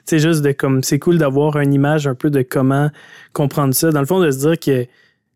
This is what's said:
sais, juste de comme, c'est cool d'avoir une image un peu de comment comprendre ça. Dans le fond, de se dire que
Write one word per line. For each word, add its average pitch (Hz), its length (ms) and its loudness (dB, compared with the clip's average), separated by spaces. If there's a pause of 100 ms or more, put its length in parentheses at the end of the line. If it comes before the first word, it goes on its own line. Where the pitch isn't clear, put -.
sais, 160 140 0
juste 156 200 2
de 143 120 0
comme, 135 300 -2
c'est 143 160 0
cool 175 200 2
d'avoir 147 400 0
une 143 160 2
image 143 320 0
un 131 80 -2
peu 151 160 -2
de 143 100 0
comment 139 500 0 (440)
comprendre 139 400 -2
ça. 165 160 0
Dans 147 100 0
le 139 60 -2
fond, 185 140 0
de 160 100 2
se 131 80 -2
dire 160 200 0
que 127 280 -2 (500)